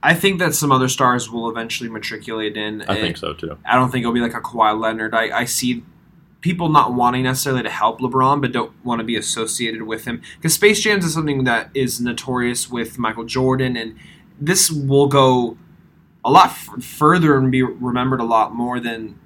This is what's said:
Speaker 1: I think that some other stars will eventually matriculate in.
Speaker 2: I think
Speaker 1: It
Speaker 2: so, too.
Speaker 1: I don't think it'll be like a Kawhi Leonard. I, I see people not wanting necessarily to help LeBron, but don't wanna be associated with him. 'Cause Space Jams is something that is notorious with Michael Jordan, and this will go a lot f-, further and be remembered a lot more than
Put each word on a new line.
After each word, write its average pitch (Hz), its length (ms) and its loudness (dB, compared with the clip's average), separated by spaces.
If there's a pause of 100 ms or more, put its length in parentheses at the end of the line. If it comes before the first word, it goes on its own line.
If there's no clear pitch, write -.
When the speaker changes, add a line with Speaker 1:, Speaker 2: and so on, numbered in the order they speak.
Speaker 1:
I 151 120 4
think 190 260 2
that 170 140 2
some 143 180 0
other 131 180 4
stars 123 400 0
will 117 200 -6
eventually 113 400 -8
matriculate 110 680 -8
in. 107 240 -6
Speaker 2:
I 98 140 -4
think 95 200 -2
Speaker 1:
It - 40 -16
Speaker 2:
so, 80 140 -6
too. 78 320 -10
Speaker 1:
I 120 100 2
don't 127 160 4
think 127 100 -2
it'll 117 120 -2
be 120 60 0
like 117 140 -2
a 117 80 -8
Kawhi 110 360 2
Leonard. 110 380 -4
I, 113 240 0
I 123 60 -2
see 123 380 -4 (580)
people 175 260 -2
not 135 260 4
wanting 123 300 2
necessarily 131 400 -2
to 104 60 -4
help 113 320 -2
LeBron, 131 400 2
but 123 100 -2
don't 120 220 -4 (100)
wanna 117 220 -4
be 113 100 -4
associated 110 680 -4
with 110 220 -8
him. 120 160 -8 (200)
'Cause 160 120 0
Space 208 280 4
Jams 202 240 0
is 156 80 -2
something 147 320 0
that 117 280 0
is 123 280 -2
notorious 120 680 -4
with 117 300 -8
Michael 113 240 -4
Jordan, 127 540 0
and 113 180 -10 (460)
this 160 280 2
will 139 380 4
go 127 480 4 (720)
a 123 60 2
lot 185 160 8
f-, - 360 -10
further 156 540 4
and 131 140 2
be 131 100 2
remembered 123 580 -2
a 117 60 -2
lot 113 280 2
more 120 280 -4
than 113 340 -8 (100)